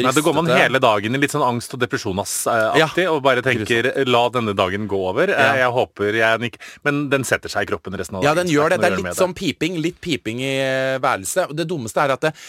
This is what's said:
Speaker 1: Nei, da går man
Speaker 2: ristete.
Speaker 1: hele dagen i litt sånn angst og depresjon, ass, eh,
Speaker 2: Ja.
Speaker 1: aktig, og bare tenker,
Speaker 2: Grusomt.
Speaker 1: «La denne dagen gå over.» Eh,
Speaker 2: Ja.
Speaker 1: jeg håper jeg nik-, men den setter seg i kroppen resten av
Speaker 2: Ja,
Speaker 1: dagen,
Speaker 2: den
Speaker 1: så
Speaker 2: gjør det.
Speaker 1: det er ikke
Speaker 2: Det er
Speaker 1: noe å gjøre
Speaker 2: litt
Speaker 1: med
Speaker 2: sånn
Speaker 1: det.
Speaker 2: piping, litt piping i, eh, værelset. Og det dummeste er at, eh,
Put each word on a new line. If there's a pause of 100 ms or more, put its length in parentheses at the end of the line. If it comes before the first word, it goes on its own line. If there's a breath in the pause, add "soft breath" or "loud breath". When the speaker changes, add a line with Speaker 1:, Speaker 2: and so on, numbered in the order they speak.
Speaker 1:
Nei,
da
går
man
Speaker 2:
ristete.
Speaker 1:
hele
dagen
i
litt
sånn
angst
og
depresjon,
ass,
eh,
Speaker 2:
Ja.
Speaker 1:
aktig,
og
bare
tenker,
Speaker 2:
Grusomt.
Speaker 1:
«La
denne
dagen
gå (140)
over.»
Eh,
Speaker 2:
Ja.
Speaker 1:
jeg
håper
jeg
nik-, (260 loud breath)
men
den
setter
seg
i
kroppen
resten
av
Speaker 2:
Ja,
Speaker 1:
dagen,
Speaker 2:
den
Speaker 1:
så
Speaker 2:
gjør
det.
Speaker 1:
det
er
ikke
Speaker 2:
Det
er
Speaker 1:
noe
å
gjøre
Speaker 2:
litt
Speaker 1:
med
Speaker 2:
sånn
Speaker 1:
det.
Speaker 2:
piping,
litt
piping
i,
eh,
værelset.
Og
det
dummeste
er
at,
eh, (160 loud breath)